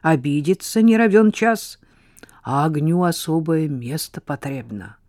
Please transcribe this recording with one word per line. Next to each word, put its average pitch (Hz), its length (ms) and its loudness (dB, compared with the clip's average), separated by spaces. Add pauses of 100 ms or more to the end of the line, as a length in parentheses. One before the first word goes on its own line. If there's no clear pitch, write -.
обидится 151 800 0
не 226 120 6
равен 214 360 4
час, - 480 -2 (640)
а 139 220 -2
огню 160 360 0
особое 160 680 0
место 135 540 -8
потребно 139 760 -10 (120)